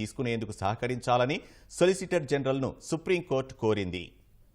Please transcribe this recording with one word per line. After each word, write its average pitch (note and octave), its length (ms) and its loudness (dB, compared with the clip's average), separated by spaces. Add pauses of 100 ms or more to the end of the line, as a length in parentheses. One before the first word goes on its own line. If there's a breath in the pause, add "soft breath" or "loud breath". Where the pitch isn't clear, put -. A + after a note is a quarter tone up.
తీసుకునేందుకు A2 520 -4
సహకరించాలని B2 840 0 (340 loud breath)
సొలిసిటర్ F3+ 640 2
జనరల్ను C3+ 380 0 (120)
సుప్రీంకోర్టు D#3+ 720 -2
కోరింది. G2 500 0 (500)